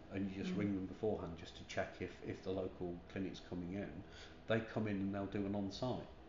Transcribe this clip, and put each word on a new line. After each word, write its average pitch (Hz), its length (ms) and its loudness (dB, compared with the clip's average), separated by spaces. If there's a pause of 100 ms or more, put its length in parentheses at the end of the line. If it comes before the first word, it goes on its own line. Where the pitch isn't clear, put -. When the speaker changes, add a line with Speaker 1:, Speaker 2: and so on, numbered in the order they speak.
(120)
Speaker 1:
and 98 180 2
you 95 120 -2
just 92 120 2
Speaker 2:
Mm. 98 40 2
Speaker 1:
ring 104 160 6
them 92 120 2
beforehand 90 520 0
just - 180 -10
to - 80 -10
check - 360 0
if, - 160 -4 (100)
if - 160 -2
the 95 80 0
local 92 440 0 (160)
clinic's 95 300 -2
coming 87 340 -2
in, 95 160 0 (580)
they 113 120 6
come 113 260 2
in 101 100 4
and 98 180 2
they'll 98 120 2
do 101 200 2
an 101 80 4
on-site. 101 520 0 (220)